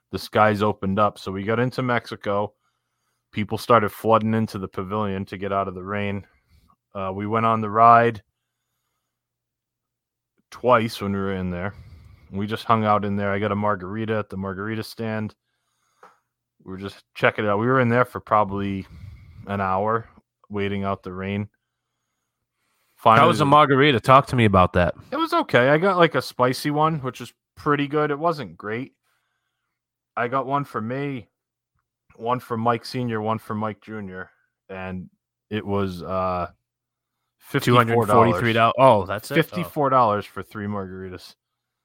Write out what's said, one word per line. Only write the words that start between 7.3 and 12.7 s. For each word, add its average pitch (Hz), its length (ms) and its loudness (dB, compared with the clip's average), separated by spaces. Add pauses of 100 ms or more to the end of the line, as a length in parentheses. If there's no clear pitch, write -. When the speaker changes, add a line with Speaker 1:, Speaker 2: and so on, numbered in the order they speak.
Speaker 1:
on 113 140 2
the 107 100 -4
ride 117 540 6 (2250)
twice 117 520 2
when 101 100 -4
we 98 80 -4
were 98 160 -4
in 92 160 -4
there. 90 220 -6 (580)
We 101 160 -6
just 107 160 -6
hung 110 220 2